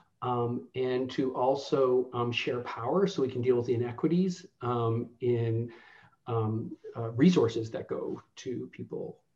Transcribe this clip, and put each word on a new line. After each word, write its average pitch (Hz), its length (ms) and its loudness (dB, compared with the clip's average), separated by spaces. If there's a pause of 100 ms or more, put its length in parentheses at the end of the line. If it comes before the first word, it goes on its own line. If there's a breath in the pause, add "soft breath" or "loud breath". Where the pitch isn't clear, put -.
(220 loud breath)
um, 120 520 0
and 127 380 0
to 131 240 0
also, 131 760 2
um, 123 200 -2
share 120 280 -2
power 135 460 0
so 170 160 0
we 131 60 2
can 123 120 -4
deal 120 160 4
with 120 100 0
the 131 80 2
inequities, 156 720 0 (160)
um, 117 480 0 (120)
in, 117 500 0 (560 loud breath)
um, 113 500 -2 (200)
uh, 117 140 -6
resources 113 600 4
that - 160 -8
go - 340 -6 (160)
to - 360 -8
people, - 480 -10 (160)